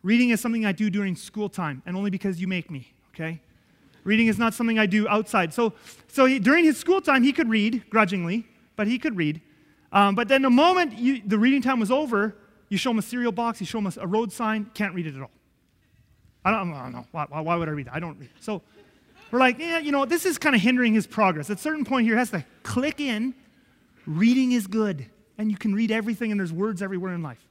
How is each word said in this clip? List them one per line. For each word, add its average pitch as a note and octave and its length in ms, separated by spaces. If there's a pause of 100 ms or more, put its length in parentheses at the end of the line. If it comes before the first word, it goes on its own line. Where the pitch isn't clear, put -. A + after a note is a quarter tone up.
Reading A#3+ 280
is A3+ 100
something A3+ 260
I G3 60
do G#3 180
during F#3+ 240
school G#3 340
time, D3 380
and F3+ 100
only G3+ 140
because F#3 300
you F#3+ 80
make F3+ 220
me, C3+ 220 (220)
okay? D#3+ 260 (640)
Reading A3 240
is A3 100
not A3+ 160
something A3+ 260
I G#3+ 80
do G#3 200
outside. G3+ 480
So, A3+ 200 (340)
so C4+ 160
he, C4 160
during D4 240
his D#4 120
school F#4+ 240
time, C4+ 220
he C4+ 100
could C4+ 160
read, A3 400
grudgingly, G3+ 580 (280)
but G#3 140
he A#3+ 100
could A#3+ 180
read. D#3 240 (520)
Um, G3+ 240
but A#3 100
then C4+ 160
the C4 80
moment D4+ 480
you, B3 260
the G#3 140
reading C4 240
time B3 160
was G#3+ 140
over, A3+ 440 (320)
you G3+ 80
show B3+ 140
him A3+ 80
a G3 40
cereal A#3+ 280
box, A#3 300
you F#3 60
show A3+ 120
him G3+ 80
a, F3 140
a F#3+ 60
road G#3+ 260
sign, G#3+ 420
can't G3+ 180
read F3 140
it C#3+ 80
at C3+ 80
all. B2 80 (1120)
I F#3+ 60
don't, G3 220
I C3+ 100
don't B2+ 100
know. A#2+ 200
Why, D3+ 160
why, D3+ 120
why E3 140
would E3+ 140
I D#3 40
read C#3+ 140
that? B2 80
I D#3 60
don't D#3 180
read. C#3 120 (100)
So G#3 220 (680)
we're A#3+ 80
like, B3+ 220
"Yeah, E4 180
you D4 140
know, C#4 120
this D#4 220
is D#4+ 120
kinda C4+ 200
hindering A#3+ 340
his A3 140
progress." F3+ 440
At G3+ 80
a - 20
certain D#4 240
point B3 220
here, A3+ 80
he A3+ 40
has B3 140
to E3 120 (200)
click C4+ 340
in, B3+ 360 (720)
reading A#3 440
is A#3 160
good, F#3+ 400 (320)
and G#3+ 140
you F#3 40
can G3+ 160
read A3 200
everything, A3 400
and G3+ 80
there's E3+ 120
words F#3+ 300
everywhere F#3 320
in E3+ 80
life. C3 280